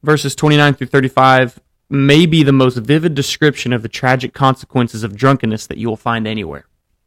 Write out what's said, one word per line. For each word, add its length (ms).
verses 320
twenty-nine 380
through 140
thirty-five 720
may 360
be 180
the 80
most 240
vivid 400
description 560
of 100
the 60
tragic 460
consequences 720
of 100
drunkenness 520
that 100
you 100
will 80
find 320
anywhere, 380